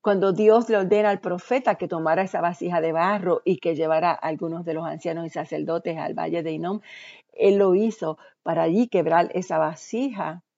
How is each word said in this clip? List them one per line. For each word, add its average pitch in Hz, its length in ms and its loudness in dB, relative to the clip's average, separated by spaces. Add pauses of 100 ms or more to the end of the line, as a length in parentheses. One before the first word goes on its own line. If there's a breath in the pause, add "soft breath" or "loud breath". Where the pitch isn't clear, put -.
Cuando 196 320 2
Dios 214 360 6
le 220 80 2
ordena 208 340 2
al 202 100 -2
profeta 202 560 -2
que 180 100 -6
tomara 165 360 0
esa 190 180 -4
vasija 170 400 -2
de 160 120 0
barro 180 520 0
y 185 140 2
que 165 180 -2
llevara 160 340 2
a 160 40 2
algunos 165 500 -6
de 165 100 -4
los 160 100 -6
ancianos 165 420 -6
y 160 40 -10
sacerdotes 160 680 -6
al 151 160 -6
valle 165 280 -4
de 160 100 -4
Hinnom, 175 280 -4 (520 loud breath)
él 202 260 4
lo 190 160 4
hizo 190 440 -2 (240 soft breath)
para 165 200 -2
allí 190 260 2
quebrar 170 460 2
esa 180 240 -2
vasija. 170 880 -4 (140)